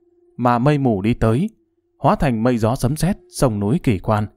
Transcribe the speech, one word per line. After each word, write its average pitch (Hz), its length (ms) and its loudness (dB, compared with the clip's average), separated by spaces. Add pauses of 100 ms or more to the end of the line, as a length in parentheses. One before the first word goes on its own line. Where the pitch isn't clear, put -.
(360)
mà 120 220 2
mây 143 200 2
mù 117 240 0
đi 117 120 2
tới, 120 360 0 (480)
hóa 175 180 0
thành 120 260 -2
mây 123 160 2
gió 110 160 0
sấm 135 220 -2
sét, 180 200 -2 (140)
sông 107 300 -2
núi 110 220 -2
kỳ 104 160 0
quan, 107 280 -2 (100)